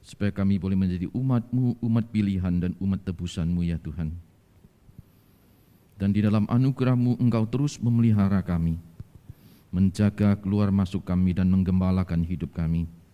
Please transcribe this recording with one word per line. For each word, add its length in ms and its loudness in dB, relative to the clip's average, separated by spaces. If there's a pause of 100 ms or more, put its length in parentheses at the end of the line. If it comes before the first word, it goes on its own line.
supaya 320 -4
kami 240 0
boleh 160 -2
menjadi 400 0
umat-Mu, 640 0
umat 320 0
pilihan 480 0
dan 240 -2
umat 240 -2
tebusan-Mu, 560 -4
ya 160 -2
Tuhan. 320 -8 (1900)
Dan 140 -2
di 100 2
dalam 300 2
anugerah-Mu, 720 2
Engkau 240 2
terus 320 -4
memelihara 640 2
kami, 320 0 (960)
menjaga 640 2
keluar 400 0
masuk 320 -2
kami 240 2
dan 160 0
menggembalakan 800 2
hidup 260 -6
kami. 380 -2 (240)